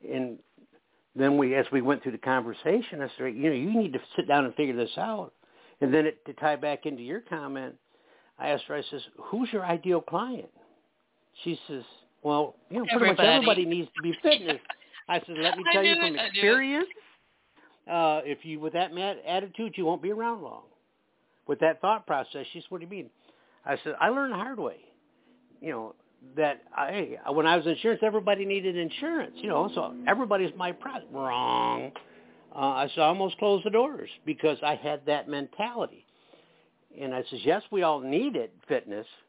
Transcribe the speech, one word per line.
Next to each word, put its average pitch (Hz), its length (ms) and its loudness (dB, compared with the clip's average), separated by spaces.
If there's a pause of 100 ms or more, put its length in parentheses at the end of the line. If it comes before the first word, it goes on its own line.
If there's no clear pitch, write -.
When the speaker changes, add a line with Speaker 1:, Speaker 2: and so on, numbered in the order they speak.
Speaker 1:
and 127 280 -4 (760)
then 139 220 4
we, 135 180 4
as 131 160 4
we 131 100 2
went 131 220 0
through 127 100 -4
the 110 40 -8
conversation, 135 840 -2
I 131 160 -4
said, 127 180 -4
"You 143 140 0
know, 147 60 2
you 160 220 -2
need 196 160 0
to 127 60 -2 (160)
sit 175 120 -2
down 143 180 4
and 127 100 -6
figure 135 200 0
this 117 220 -2
out." 202 360 -6 (480)
And 131 120 2
then 156 120 6
it, - 200 -4
to 143 80 -12
tie 151 240 2
back 143 280 -2
into 131 180 -6
your 156 180 -6
comment, 139 540 -8 (640)
I 147 100 -4
asked 147 200 0
her, 147 60 -6
I 143 140 -6
says, 139 120 -10 (240)
"Who's 233 260 -4
your 190 140 -2
ideal 175 360 2
client?" 208 480 -6 (960)
She 170 240 -4
says, 135 160 -10 (400)
"Well, 147 320 2 (140)
you 190 100 -4
know, 233 60 -2
pretty 233 220 4
much 185 120 4
Speaker 2:
Everybody. 180 100 6
Speaker 1:
everybody 202 360 6
needs 170 300 -2
to - 60 -8
be 170 120 0 (100)
fitness." 190 360 2 (500)
I 175 100 0
said, 165 180 -10
"Let 160 200 2
me - 80 -8
Speaker 2:
<laughs> 339 40 4
I 339 40 6
Speaker 1:
tell 294 100 6
you 339 120 6
Speaker 2:
knew 339 60 0
Speaker 1:
from 330 140 2
Speaker 2:
it, - 40 -4
I - 20 -2
knew - 20 -2
it. 220 40 -4
Speaker 1:
experience, 262 600 2 (1040)
uh, 160 320 4
if 143 220 -6
you, 156 140 -8
with 156 140 -4
that 170 200 0
mad 190 240 -4 (100)
attitude, 190 480 -4
you 185 100 -2
won't 160 160 0
be 185 100 -4
around 226 320 -4
long. 113 200 -14 (840)
With 143 120 -2
that 160 220 4
thought 208 260 0
process." 139 460 -4
She 170 80 -14
said, - 80 -20
"What 180 100 -10
do 175 60 -12
you 180 60 -16
mean?" 170 180 -12 (560)
I 139 180 -2
said, 151 160 -6
"I 185 100 6
learned 269 240 0
the 185 40 -4
hard 226 220 -6
way, 120 180 -4 (840)
you 156 100 -6
know, 113 240 -8 (400)
that 147 260 2 (140)
I, 151 420 -2 (140)
when 151 160 4
I 175 100 8
was 156 100 2
insurance, 190 360 2
everybody 202 420 2
needed 190 320 -2
insurance, 285 600 -4
you 214 120 -6
know, 170 260 2
so - 200 -4 (120)
everybody's 202 480 2
my 180 160 -4
pro-," - 400 -12
wrong. 123 800 0 (640)
Uh, 143 40 -8
I 135 300 2
said, 160 120 0
"I 151 60 8
almost 185 300 2
closed 202 280 2
the 214 60 0
doors 254 380 2 (160)
because 151 380 0
I 147 120 2
had 147 300 -6
that 147 240 0
mentality." 175 760 -6 (920)
And 131 160 -6
I 127 140 -4
says, 127 160 -10
"Yes, 165 260 2
we 196 120 0
all 151 180 2
needed 147 500 -2 (160)
fitness 107 400 -4 (220)